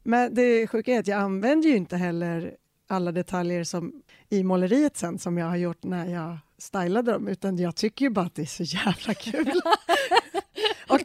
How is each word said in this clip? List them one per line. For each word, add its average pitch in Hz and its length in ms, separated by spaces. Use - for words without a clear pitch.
Men 240 320
det 233 320
sjuka 233 280
är 226 60
att 180 60
jag 202 140
använder 220 480
ju 269 80
inte 180 200
heller 170 600
alla 180 240
detaljer 175 520
som, 175 380
i 196 140
måleriet 185 540
sen 175 220
som 175 200
jag 170 80
har 175 100
gjort 175 260
när 180 300
jag 170 260
stylade 202 540
dem, 202 160
utan 190 300
jag 175 180
tycker 220 280
ju 277 60
bara 190 160
att - 80
det 151 80
är - 40
så - 160
jävla 180 520
kul. 277 420
<laughs> 392 1300
Och 277 160